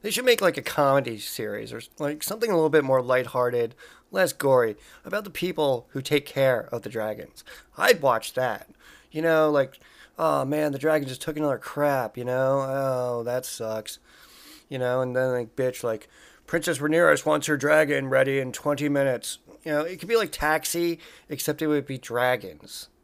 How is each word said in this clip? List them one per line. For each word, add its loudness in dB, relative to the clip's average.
They -4
should -2
make, 4
like, 2
a -6
comedy 2
series -8
or, -12
like, -6
something -4
a 2
little 4
bit 6
more 4
lighthearted, 0
less 2
gory, 4
about -6
the -14
people -2
who -6
take 0
care 0
of -6
the -10
dragons. -8
I'd 4
watch 0
that. -4
You -6
know, 4
like, 0
"Oh, 2
man, -2
the -6
dragon 2
just -10
took -6
another 0
crap, -2
you -8
know? 0
Oh, -2
that -4
sucks." -8
You -8
know, 0
and -4
then, 0
like, -4
bitch, -2
like, -4
"Princess -2
Rhaenyra 4
wants 0
her 2
dragon 2
ready 2
in -4
twenty -2
minutes." 0
You -6
know, 0
it -8
could -12
be 4
like 0
Taxi, -2
except -4
it 0
would 0
be -8
dragons. -4